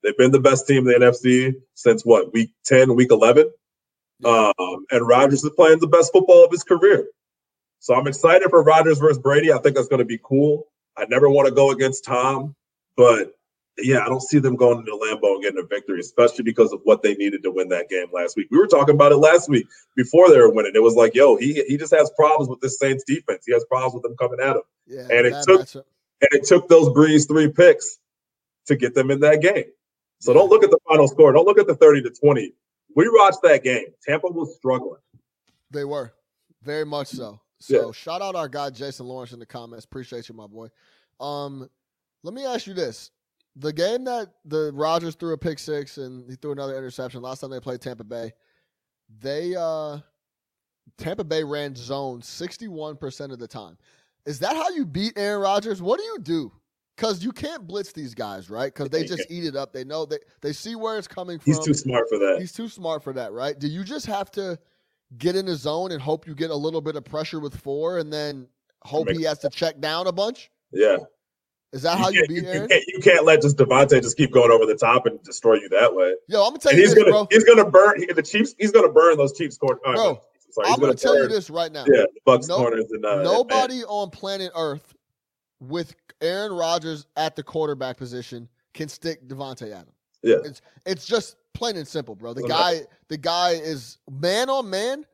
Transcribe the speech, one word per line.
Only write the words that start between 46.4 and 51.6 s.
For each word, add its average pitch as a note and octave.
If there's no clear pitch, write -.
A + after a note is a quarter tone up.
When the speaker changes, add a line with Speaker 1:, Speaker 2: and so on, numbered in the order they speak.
Speaker 2:
another C#3
interception, B2+
last C3
time C3+
they C3
played B2+
Tampa A2+
Bay, A2+
they, D#3
uh, D#3
Tampa G3
Bay D#3+
ran C#3+